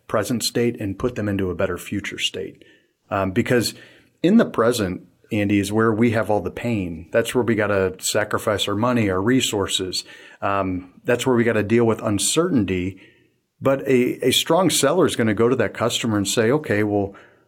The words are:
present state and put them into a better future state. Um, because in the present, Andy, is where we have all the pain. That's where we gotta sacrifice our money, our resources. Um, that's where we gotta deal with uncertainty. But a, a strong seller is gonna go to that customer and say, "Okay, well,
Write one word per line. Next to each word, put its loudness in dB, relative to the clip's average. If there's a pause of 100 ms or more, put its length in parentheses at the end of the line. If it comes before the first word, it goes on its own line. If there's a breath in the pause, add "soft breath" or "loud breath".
present -2
state -2
and -6
put -4
them -4
into -2
a -4
better -2
future -8
state. -8 (460 soft breath)
Um, -2
because 0 (500 loud breath)
in 6
the 6
present, 0 (280)
Andy, 2
is -2
where 2
we 2
have -2
all 2
the -6
pain. -6
That's 0
where 2
we 2
gotta 0
sacrifice -2
our -2
money, 0
our 0
resources. 0 (360 loud breath)
Um, -2 (100)
that's 0
where 4
we 4
gotta 2
deal 2
with 0
uncertainty. 0 (580 soft breath)
But 0
a, 2
a 4
strong 2
seller 2
is 0
gonna 2
go 2
to 2
that -2
customer -2
and 0
say, 2
"Okay, 0
well, -2 (320 loud breath)